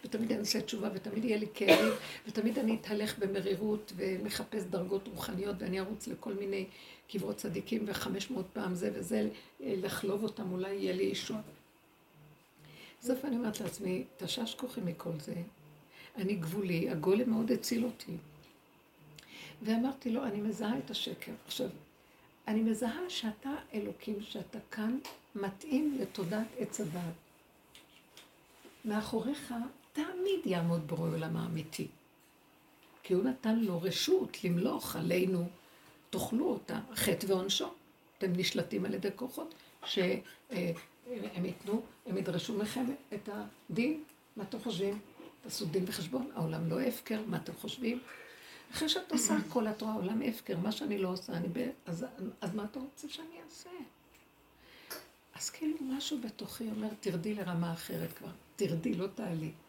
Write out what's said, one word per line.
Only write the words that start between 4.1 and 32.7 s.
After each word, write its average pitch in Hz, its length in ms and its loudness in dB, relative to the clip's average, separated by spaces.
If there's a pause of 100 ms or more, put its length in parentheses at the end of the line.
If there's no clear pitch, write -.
דרגות 185 460 0
רוחניות, 190 500 -2
ואני 190 220 0
ארוץ 208 280 -4
לכל - 260 -4
מיני 196 320 -2 (420)
קברות 202 280 -2
צדיקים, 208 500 -2
וחמש 196 440 -2
מאות 190 220 -2
פעם 185 220 -2
זה 196 200 2
וזה, 214 340 2 (320)
לחלוב 202 600 0
אותם, 196 300 -2
אולי 190 220 -2
יהיה 190 180 2
לי 185 100 2
ישועה. 196 380 0 (1600)
בסוף 254 240 2
אני 254 120 2
אומרת 220 240 0
לעצמי, 185 440 -2 (120)
"תשש 226 380 -2
כוחי 247 260 -4
מכל 170 380 -2
זה, - 160 -6 (840)
אני 202 180 2
גבולי, 180 560 2
הגולם 196 400 4
מאוד 220 220 4
הציל 233 320 2
אותי." - 280 -4 (1500)
ואמרתי 233 480 2
לו, 254 140 2
"אני 208 160 0
מזהה 214 380 0
את 254 120 -6
השקר." - 420 -4 (140)
עכשיו, - 220 -2 (800)
אני 220 120 4
מזהה 226 480 2
שאתה 226 420 -2 (240)
אלוקים, 202 480 -4
שאתה 220 360 -8 (120)
כאן 226 280 0 (360)
מתאים 262 680 2
לתודעת 202 460 0 (120)
עץ 208 220 -2
הדעת. 170 340 -2 (1700)
מאחוריך 220 680 0 (380)
תמיד 359 520 2
יעמוד 170 440 2
בורא 165 220 0
עולם 160 260 0
האמיתי. 160 500 -2 (1160)